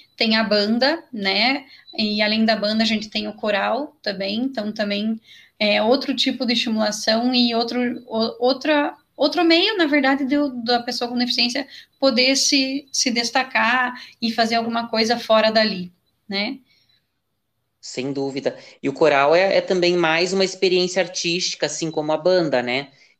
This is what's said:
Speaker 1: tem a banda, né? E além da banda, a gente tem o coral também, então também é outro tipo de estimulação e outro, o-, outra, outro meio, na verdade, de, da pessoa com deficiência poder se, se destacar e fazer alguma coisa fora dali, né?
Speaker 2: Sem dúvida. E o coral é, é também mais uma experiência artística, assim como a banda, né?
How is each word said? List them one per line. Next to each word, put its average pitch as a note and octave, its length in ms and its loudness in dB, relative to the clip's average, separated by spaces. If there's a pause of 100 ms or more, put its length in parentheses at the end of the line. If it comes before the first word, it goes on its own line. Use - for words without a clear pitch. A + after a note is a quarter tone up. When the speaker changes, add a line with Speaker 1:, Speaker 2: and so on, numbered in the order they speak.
(160)
Speaker 1:
tem A3 220 0
a A3+ 60 2
banda, A3+ 680 2
né? G#3+ 540 -2 (320)
E G#3+ 240 0
além G#3+ 240 2
da A3 100 2
banda, G#3+ 280 0
a - 20 0
gente A3 240 -2
tem G#3 180 -6
o G#3 60 -8
coral G#3+ 680 -4
também, G3 360 -6
então A#3 340 -4
também G#3 480 -4 (400)
é G#3 240 2
outro C4 320 0
tipo B3+ 300 -2
de A#3+ 80 0
estimulação A3 840 0
e A#3+ 180 2
outro, A#3+ 540 -2
o-, A3+ 320 -2
outra, C#4+ 560 0 (220)
outro D4 260 0
meio, F4+ 340 4
na E4 100 2
verdade, C#4 380 2
de, C4+ 100 0 (280)
da A#3+ 180 0
pessoa A#3+ 280 -6
com B3 80 -6
deficiência A#3+ 500 0 (320)
poder C4 380 4
se, C4+ 560 0
se - 180 0
destacar B3 840 0 (280)
e A3+ 100 -2
fazer A3+ 240 0
alguma A3+ 320 -2
coisa A3+ 320 0
fora A3 320 4
dali, G3 400 0 (380)
né? G#3 300 -6 (1200)
Speaker 2:
Sem C#3 300 -8
dúvida. C3+ 460 -6 (260)
E C3+ 60 -2
o C3+ 40 -2
coral D3 420 4
é, F#3+ 220 4
é F3+ 40 2
também F3 340 2
mais E3+ 380 2
uma F#3+ 100 2
experiência F3+ 580 0
artística, E3+ 640 -4
assim D#3 240 -4
como D3+ 220 -4
a D#3 60 0
banda, D#3 440 2
né? B2+ 300 -4 (280)